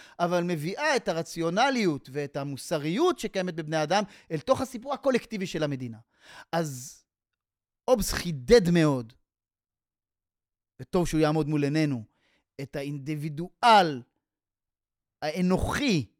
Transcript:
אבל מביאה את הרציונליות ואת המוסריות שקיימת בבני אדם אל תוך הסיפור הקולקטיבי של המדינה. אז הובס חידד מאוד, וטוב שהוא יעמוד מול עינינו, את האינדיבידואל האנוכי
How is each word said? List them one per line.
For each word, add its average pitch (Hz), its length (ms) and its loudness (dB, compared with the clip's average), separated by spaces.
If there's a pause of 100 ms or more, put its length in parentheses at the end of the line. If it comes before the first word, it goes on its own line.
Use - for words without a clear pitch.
(200)
אבל 175 240 0
מביאה 180 520 -2
את - 120 -2
הרציונליות 170 1040 0
ואת 143 260 -6
המוסריות 156 800 -2
שקיימת 180 360 -6
בבני 156 280 -2
אדם 190 200 0 (280)
אל 160 80 -4
תוך 254 220 0
הסיפור 262 320 -8
הקולקטיבי 220 540 -2
של 156 160 -2
המדינה. 127 340 -6 (540)
אז 143 480 -4 (840)
הובס 247 260 2
חידד 170 580 2
מאוד, 147 440 2 (1700)
וטוב 170 280 0
שהוא 156 140 2
יעמוד 151 260 2
מול 147 160 2
עינינו, 143 400 0 (580)
את 135 140 -12
האינדיבידואל 151 1300 2 (1200)
האנוכי 180 840 0 (140)